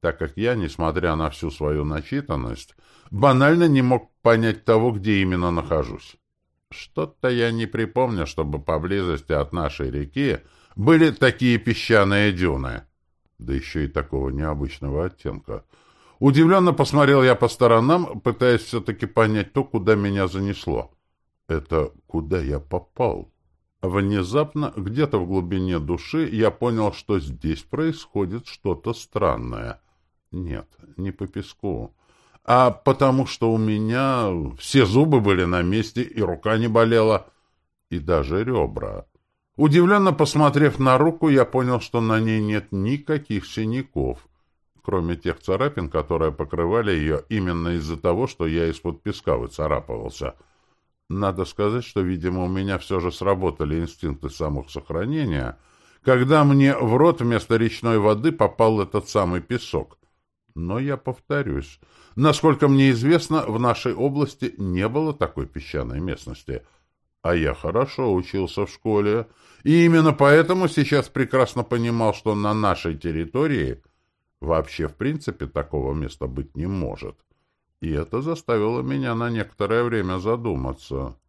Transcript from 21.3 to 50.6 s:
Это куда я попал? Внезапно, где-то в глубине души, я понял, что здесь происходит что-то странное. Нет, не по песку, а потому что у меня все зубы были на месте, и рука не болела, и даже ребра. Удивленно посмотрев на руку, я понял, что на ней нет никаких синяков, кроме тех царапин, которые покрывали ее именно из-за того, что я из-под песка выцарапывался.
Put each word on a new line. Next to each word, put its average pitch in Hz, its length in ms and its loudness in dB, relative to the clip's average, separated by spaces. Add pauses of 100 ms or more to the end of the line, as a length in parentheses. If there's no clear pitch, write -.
Это 78 440 -2 (140)
куда 80 320 -4
я 71 220 -4
попал? - 680 -6 (520)
Внезапно, 101 960 -2
где-то 110 420 -2
в 90 80 -2
глубине 92 520 -2
души, 85 520 -4
я 107 200 0
понял, 110 420 -2
что - 260 -4
здесь 73 440 -6
происходит 120 840 -6
что-то - 460 -6
странное. 60 880 -6 (500)
Нет, 85 380 -10 (280)
не 95 160 -8
по 98 140 -10
песку, 90 680 -10 (500)
а 123 260 4
потому 135 560 2
что 113 260 -2
у 113 60 2
меня 110 680 0 (300)
все 135 260 4
зубы 131 360 4
были 98 240 4
на 87 180 0
месте, 110 400 -2
и - 180 -6
рука 101 380 0
не 117 100 0
болела, 110 600 4 (640)
и 85 80 -6
даже 78 460 0
ребра. 55 600 -4 (500)
Удивленно 175 560 6
посмотрев 143 640 2
на 131 180 4
руку, 165 320 2
я 135 160 6
понял, 127 360 0
что 120 200 -4
на 110 200 2
ней 110 200 0
нет 104 300 -4
никаких 127 760 -4
синяков, 110 800 -6 (560)
кроме 85 340 -2
тех 85 240 -6
царапин, 98 500 -2
которые 80 420 -2
покрывали 85 600 -2
ее 76 360 -2
именно 87 480 -2
из-за 80 200 -6
того, 92 300 0
что 85 200 -6
я 82 220 0
из-под 82 340 -8
песка 87 340 -4
выцарапывался. 62 960 -6 (760)